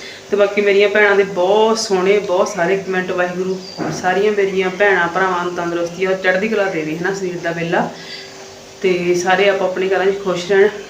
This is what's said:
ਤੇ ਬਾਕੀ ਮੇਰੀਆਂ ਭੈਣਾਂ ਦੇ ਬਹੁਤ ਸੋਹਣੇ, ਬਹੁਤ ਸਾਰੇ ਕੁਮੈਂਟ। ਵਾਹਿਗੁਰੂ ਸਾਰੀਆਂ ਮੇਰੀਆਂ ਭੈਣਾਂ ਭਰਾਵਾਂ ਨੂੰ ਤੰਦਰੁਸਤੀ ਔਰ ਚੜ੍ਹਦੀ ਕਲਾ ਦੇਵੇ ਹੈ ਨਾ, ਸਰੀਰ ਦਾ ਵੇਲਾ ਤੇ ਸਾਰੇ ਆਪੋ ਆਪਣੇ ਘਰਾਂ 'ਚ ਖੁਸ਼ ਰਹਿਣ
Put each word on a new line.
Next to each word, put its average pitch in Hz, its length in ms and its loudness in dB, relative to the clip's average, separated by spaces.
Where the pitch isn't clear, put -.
ਤੇ 208 60 0
ਬਾਕੀ 202 240 2
ਮੇਰੀਆਂ 202 280 4
ਭੈਣਾਂ 202 280 4
ਦੇ 196 60 4
ਬਹੁਤ 196 560 2
ਸੋਹਣੇ, 196 400 2
ਬਹੁਤ 190 300 0
ਸਾਰੇ 175 280 0
ਕੁਮੈਂਟ। 185 340 -2
ਵਾਹਿਗੁਰੂ 180 500 -2
ਸਾਰੀਆਂ 190 300 2
ਮੇਰੀਆਂ 190 380 0
ਭੈਣਾਂ 185 380 2
ਭਰਾਵਾਂ 180 360 0
ਨੂੰ 175 100 -4
ਤੰਦਰੁਸਤੀ 170 520 -4
ਔਰ 190 80 2
ਚੜ੍ਹਦੀ 185 340 0
ਕਲਾ 208 160 0
ਦੇਵੇ 160 320 -4
ਹੈ 170 60 -6
ਨਾ, 190 120 -2
ਸਰੀਰ 180 240 -6
ਦਾ 170 120 -4
ਵੇਲਾ 170 400 -2
ਤੇ 175 320 2
ਸਾਰੇ 185 340 2
ਆਪੋ 196 160 2
ਆਪਣੇ 185 240 -2
ਘਰਾਂ 190 180 2
'ਚ 196 180 0
ਖੁਸ਼ 190 280 -2
ਰਹਿਣ 196 160 6